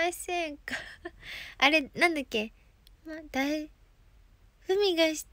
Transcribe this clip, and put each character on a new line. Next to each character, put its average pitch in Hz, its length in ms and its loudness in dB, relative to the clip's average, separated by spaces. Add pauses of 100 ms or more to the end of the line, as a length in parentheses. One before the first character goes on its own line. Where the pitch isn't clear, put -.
(120)
せ 349 380 -6
ん 285 80 -12
か？ - 160 -12 (440)
<laughs> - 400 -14
あ 269 120 6
れ、 302 240 4
な 330 140 4
ん 339 60 0
だ 294 80 -2
っ - 20 -14
け？ 220 280 -4 (540)
ま、 311 80 -12 (160)
だ 269 180 0
い、 311 220 -2 (960)
ふ 381 100 2
み 392 200 4
が 320 180 4
し、 294 180 -8